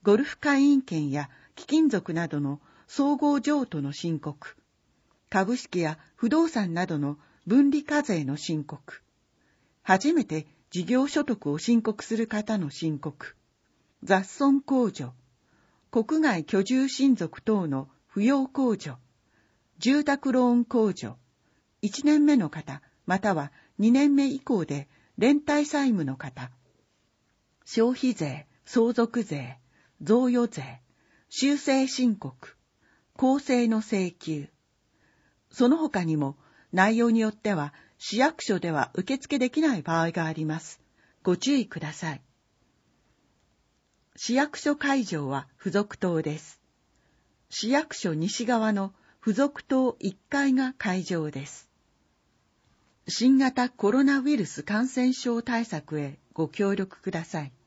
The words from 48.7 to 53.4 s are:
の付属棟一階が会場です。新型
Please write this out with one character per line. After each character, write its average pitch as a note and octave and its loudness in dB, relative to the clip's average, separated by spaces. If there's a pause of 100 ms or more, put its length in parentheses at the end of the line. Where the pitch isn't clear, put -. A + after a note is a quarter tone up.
の G3 -2 (320)
付 A3 0
属 C#4 0
棟 C4 0
一 - -6 (100)
階 C#4 2
が C4 0
会 F#3 -2
場 D#3 -4
で C#3 -10
す。 - -20 (1400)
新 B3+ 4
型 B3+ 2